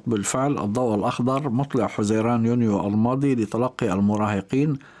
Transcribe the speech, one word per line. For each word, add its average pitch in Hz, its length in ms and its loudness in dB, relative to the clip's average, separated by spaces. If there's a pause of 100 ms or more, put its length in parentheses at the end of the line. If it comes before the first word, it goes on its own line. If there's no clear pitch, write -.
بالفعل 123 520 -2
الضوء 107 360 -2
الأخضر 127 540 -2
مطلع 123 380 0
حزيران 110 580 0
يونيو 113 420 2
الماضي 123 480 2
لتلقي 113 580 -2
المراهقين 104 840 0 (220)